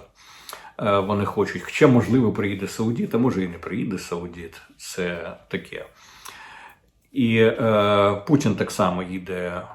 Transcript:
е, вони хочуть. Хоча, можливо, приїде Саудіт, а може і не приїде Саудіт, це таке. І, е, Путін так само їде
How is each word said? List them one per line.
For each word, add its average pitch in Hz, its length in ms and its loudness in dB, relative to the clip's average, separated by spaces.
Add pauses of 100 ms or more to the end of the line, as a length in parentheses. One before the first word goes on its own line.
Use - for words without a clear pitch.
(800)
е, 101 200 2
вони 101 260 0
хочуть. 95 380 -2
Хоча, - 240 4
можливо, 117 460 4
приїде 98 360 -4
Саудіт, 113 460 -2
а 113 40 2
може 101 260 0
і 90 40 -4
не 87 100 -12
приїде - 400 -6
Саудіт, 87 600 -12 (160)
це 87 600 -8 (120)
таке. - 380 -10 (1300)
І, 117 260 2
е, 104 880 4
Путін 139 280 4
так 98 160 -4
само 90 320 0
їде 90 600 -8 (120)